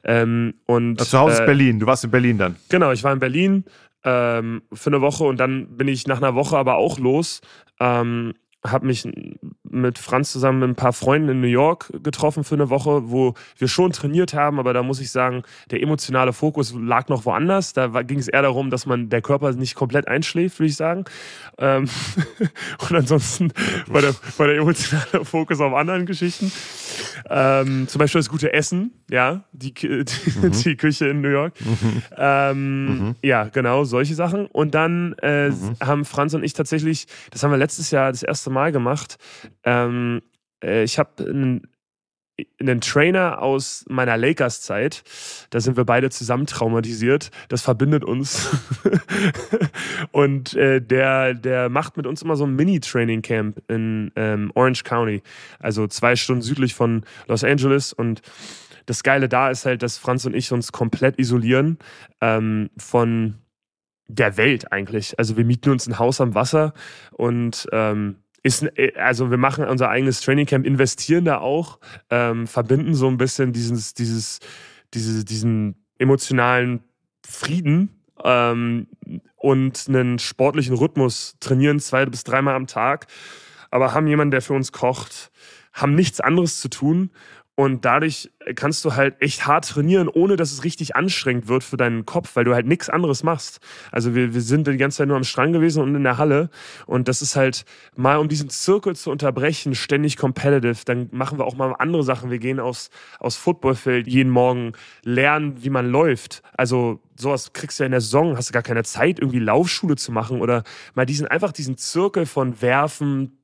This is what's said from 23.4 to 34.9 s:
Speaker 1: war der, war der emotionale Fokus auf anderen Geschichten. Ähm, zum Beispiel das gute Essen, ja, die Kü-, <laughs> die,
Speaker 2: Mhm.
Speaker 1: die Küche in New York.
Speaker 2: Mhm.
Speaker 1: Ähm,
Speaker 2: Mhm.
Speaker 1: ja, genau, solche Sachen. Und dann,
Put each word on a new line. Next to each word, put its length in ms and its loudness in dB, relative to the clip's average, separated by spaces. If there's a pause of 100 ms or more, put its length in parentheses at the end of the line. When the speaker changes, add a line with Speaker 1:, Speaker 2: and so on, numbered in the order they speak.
Speaker 1:
war 140 2
der, 140 2 (220)
war 120 4
der 80 4
emotionale 680 0
Fokus 360 -2
auf 140 2
anderen 320 0
Geschichten. 440 -4 (800)
Ähm, 580 2
zum 120 -6
Beispiel 200 2
das 80 -2
gute 240 -2
Essen, 400 0 (180)
ja, 420 0
die 220 -10
Kü-, 300 -2
<laughs> 0 -
die, 420 -2
Speaker 2:
Mhm. 60 4
Speaker 1:
die 240 0
Küche 320 0
in 120 0
New 80 0
York. 320 0
Speaker 2:
Mhm. 420 -2 (140)
Speaker 1:
Ähm, 720 0
Speaker 2:
Mhm. 360 -2
Speaker 1:
ja, 220 2
genau, 400 0
solche 300 0
Sachen. 320 -2
Und 280 0
dann, 480 0